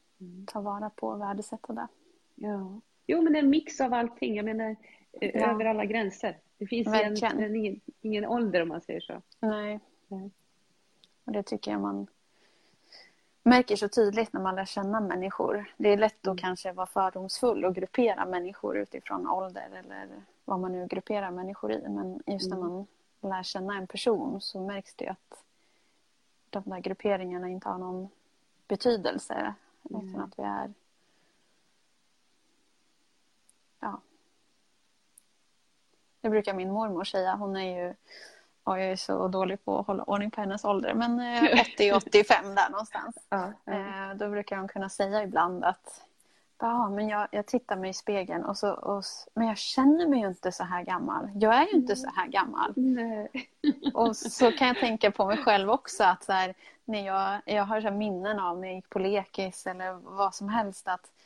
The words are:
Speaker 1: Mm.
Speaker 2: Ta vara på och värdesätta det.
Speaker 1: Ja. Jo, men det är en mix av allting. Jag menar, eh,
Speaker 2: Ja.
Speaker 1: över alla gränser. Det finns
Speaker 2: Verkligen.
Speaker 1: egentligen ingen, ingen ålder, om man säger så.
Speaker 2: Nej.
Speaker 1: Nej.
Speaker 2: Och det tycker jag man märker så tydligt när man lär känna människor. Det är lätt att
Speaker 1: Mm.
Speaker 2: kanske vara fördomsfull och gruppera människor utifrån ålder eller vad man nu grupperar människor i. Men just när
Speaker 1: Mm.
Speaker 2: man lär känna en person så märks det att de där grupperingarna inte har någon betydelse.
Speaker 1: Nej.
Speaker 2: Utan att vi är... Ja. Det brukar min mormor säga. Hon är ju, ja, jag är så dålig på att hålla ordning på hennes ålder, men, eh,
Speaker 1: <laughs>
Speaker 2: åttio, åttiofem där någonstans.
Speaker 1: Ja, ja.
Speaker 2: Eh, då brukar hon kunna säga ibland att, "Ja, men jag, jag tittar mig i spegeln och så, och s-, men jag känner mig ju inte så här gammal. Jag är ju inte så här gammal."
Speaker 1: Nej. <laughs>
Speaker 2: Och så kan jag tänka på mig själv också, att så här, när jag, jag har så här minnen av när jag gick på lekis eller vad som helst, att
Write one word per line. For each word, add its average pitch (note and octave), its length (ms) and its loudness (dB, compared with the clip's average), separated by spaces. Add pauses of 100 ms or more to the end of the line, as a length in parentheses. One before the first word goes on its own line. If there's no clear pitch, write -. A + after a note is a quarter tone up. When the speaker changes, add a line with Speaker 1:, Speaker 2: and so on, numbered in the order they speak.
(200)
Speaker 1:
Mm. F#3 260 -16
Speaker 2:
Ta G#3+ 140 -8
vara G#3 300 -6
på - 180 -8
och G#3+ 120 -6
värdesätta G#3 520 -8
det. A3+ 160 -8 (460)
Speaker 1:
Ja. G3+ 460 -8 (260)
Jo, E4 160 4
men D#4 100 6
det D4+ 60 6
är D4+ 40 4
en C#4 80 8
mix D#4 300 2
av B3 140 2
allting. A#3 420 -2
Jag G#3 80 -2
menar, A3 320 -4 (360)
eh, - 220 -4
Speaker 2:
Ja. A3 160 4
Speaker 1:
över A3 140 0
alla G#3+ 200 2
gränser. G#3 540 -4 (200)
Det G#3 80 -6
finns A#3 220 -2
Speaker 2:
Verkligen. G#3+ 280 2
Speaker 1:
egentligen G#3+ 400 0
ingen, G#3 240 -2 (200)
ingen G#3+ 260 -2
ålder, G#3 360 2
om E3 60 -2
man D#3+ 120 -6
säger - 200 -8
så. - 220 -12 (180)
Speaker 2:
Nej. G#3+ 400 -2 (280)
Speaker 1:
Nej. G3 220 -12 (920)
Speaker 2:
Och A3+ 80 -8
det G#3 100 -2
tycker G#3 280 -6
jag G#3 100 -2
man - 260 -4 (1400)
märker B3 340 8
så G#3 120 -2
tydligt A3 440 2
när - 80 -4
man F#3 160 -2
lär F#3+ 80 -4
känna G3+ 360 -2
människor. G3 760 -4
Det G#3+ 120 2
är G3+ 80 8
lätt G#3+ 240 2
att - 60 -8
Speaker 1:
Mm. F#3+ 100 -2
Speaker 2:
kanske F#3 360 -6
vara F#3 140 -4
fördomsfull F#3+ 800 0
och F#3 100 0
gruppera F#3+ 520 0
människor F#3 520 -4
utifrån G3 500 -6
ålder F#3+ 400 -4 (160)
eller G3 240 -14 (360)
vad F#3 160 -2
man F#3 120 -4
nu F3+ 140 -6
grupperar F#3+ 440 -6
människor F#3+ 420 -8
i. - 160 -6
Men G3+ 380 -6
just F#3+ 240 -4
när F#3+ 60 -4
Speaker 1:
Mm. F3 140 -4
Speaker 2:
man F#3+ 160 -8 (340)
lär F#3+ 220 -6
känna G3 360 -6
en F#3 80 -8
person G3 540 -2
så - 200 -10
märks G3 340 -8
det - 140 -8
att - 360 -14 (1080)
de G3 160 -6
där F#3 140 -6
grupperingarna F#3 680 -2
inte F#3 200 -6
har F#3 100 -4
någon F#3 300 -8 (600)
betydelse. - 840 0 (280)
Speaker 1:
Nej. G#3+ 260 -10
Speaker 2:
Utan F#3+ 120 -8
att G3 180 -10
vi G#3 40 -8
är... G3+ 300 -6 (3000)
Ja. - 200 -8 (2250)
Det A3+ 100 -2
brukar G#3 240 2
min F#3 180 -4
mormor G3+ 320 -2
säga. F#3 300 0
Hon G3 220 -4
är F#3 260 -4
ju, F3+ 120 -6 (720)
ja, F#3+ 160 0
jag F#3+ 100 0
är F#3+ 60 -2
så F#3 320 -2
dålig F#3+ 360 -2
på G3 140 0
att G3+ 80 -2
hålla G3 180 -2
ordning G3+ 260 0
på - 100 -8
hennes G3 240 -4
ålder, G3+ 300 2
men, A#3+ 260 2
eh, A#3+ 220 2
Speaker 1:
<laughs> B3 180 8
Speaker 2:
åttio, G#3 320 4
åttiofem G3 600 6
där G3 160 4
någonstans. G#3+ 460 -6 (120)
Speaker 1:
Ja, G3 240 -2 (120)
ja. G3 80 -8 (380)
Speaker 2:
Eh, G3 60 -10
då G#3 140 -4
brukar G#3 260 -4
hon F#3+ 120 -6
kunna F#3+ 200 -6
säga G3+ 340 0
ibland F3 420 0
att, - 380 -4 (560)
"Ja, A#3 320 0
men G#3 180 -2
jag, G#3 240 -2
jag G#3 140 -4
tittar A#3+ 300 -2
mig F#3+ 140 -4
i F#3 40 -8
spegeln F#3 500 -2
och G3+ 140 -4
så, G3+ 140 0
och - 260 -4
s-, - 360 -12
men A3+ 120 2
jag G#3+ 120 -2
känner D4+ 500 6
mig C4+ 120 4
ju G3+ 80 0
inte F3+ 240 -4
så F#3 120 -6
här F3+ 200 -4
gammal. F3+ 500 -2
Jag G#3+ 200 6
är C#4+ 120 8
ju G#4+ 60 -2
inte B3 240 4
så - 140 -8
här F3+ 180 -2
gammal." - 480 0
Speaker 1:
Nej. B3 720 0 (140)
<laughs> - 320 2
Speaker 2:
Och A3+ 220 4
så A3+ 360 4
kan B3+ 160 4
jag B3 80 2
tänka A3+ 340 4
på G3+ 160 2
mig G#3 100 2
själv G#3 340 4
också, - 340 2
att F#3 200 6
så - 80 -2
här, F#3 220 2 (300)
när G#3 220 -4
jag, G3 400 0
jag G#3 180 2
har G#3+ 160 0
så A3 80 0
här G3+ 80 0
minnen G#3 440 -2
av F3 200 -2
när F#3+ 80 -8
jag F#3 60 -8
gick F#3 160 -12
på - 80 -4
lekis F#3+ 680 -2
eller F#3 260 -6
vad F#3+ 420 -2
som G3+ 140 -6
helst, G#3 400 -2
att - 240 -6 (140)